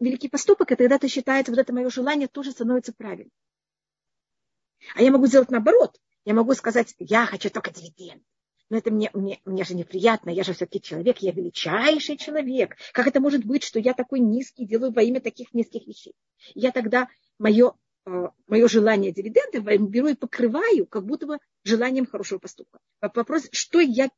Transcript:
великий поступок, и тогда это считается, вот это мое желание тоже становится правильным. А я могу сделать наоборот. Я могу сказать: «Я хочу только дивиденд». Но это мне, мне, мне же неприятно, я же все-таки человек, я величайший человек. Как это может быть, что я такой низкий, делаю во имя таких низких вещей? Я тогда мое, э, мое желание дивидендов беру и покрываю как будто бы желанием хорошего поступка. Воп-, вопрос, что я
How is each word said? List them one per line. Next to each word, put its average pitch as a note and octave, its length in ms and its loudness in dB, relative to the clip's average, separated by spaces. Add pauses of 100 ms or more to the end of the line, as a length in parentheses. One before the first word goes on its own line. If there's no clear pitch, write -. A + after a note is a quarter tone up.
великий B3+ 280 -4
поступок, - 440 2
и A#3+ 40 2
тогда B3 200 6
это C4+ 120 0
считается, C4+ 440 -2
вот A#3 60 0
это B3+ 140 0
мое B3 160 -2
желание C4+ 400 -2
тоже C#4 240 -10
становится B3 400 -2
правильным. G3 400 -14 (1600)
А - 80 4
я C4 80 8
могу C4+ 160 6
сделать B3+ 240 6
наоборот. C4 480 4 (280)
Я G#3 80 0
могу A#3 200 2
сказать: A#3 440 -2
«Я G#3 280 2
хочу G#3 240 -6
только A3 200 -8
дивиденд». E3+ 520 -20 (460)
Но A3 100 -4
это A3+ 120 -2
мне, G#3+ 240 0
мне, G3 300 -6
мне F#3+ 200 -6
же F3+ 100 -10
неприятно, F#3 560 -2
я F3 120 -4
же F#3 100 -4
все-таки F3+ 280 -6
человек, E3+ 380 -4
я G3 120 -4
величайший G#3 840 -2
человек. C4 600 -4 (160)
Как B3 140 0
это C#4 140 2
может C#4 240 0
быть, C4 180 -2
что - 160 -6
я B3 160 0
такой B3+ 240 -6
низкий, A#3+ 480 -2
делаю A3+ 260 -2
во A3+ 100 2
имя B3 180 0
таких A#3+ 340 -12
низких A3+ 320 -4
вещей? - 280 -20 (400)
Я B3 180 0
тогда B3 360 0 (300)
мое, G#3+ 380 4 (300)
э, G3 40 -14 (380)
мое A3+ 180 6
желание G#3 460 4
дивидендов A#3 500 -10 (260)
беру B3 200 0
и D4 80 0
покрываю C4+ 720 0
как G3+ 200 -8
будто C#4 200 -8
бы D4 120 -8 (240)
желанием A#3+ 440 0
хорошего G3+ 340 -10
поступка. - 400 -20 (200)
Воп-, G#3 160 -8
вопрос, C4+ 360 -4
что - 260 -2
я C4+ 400 2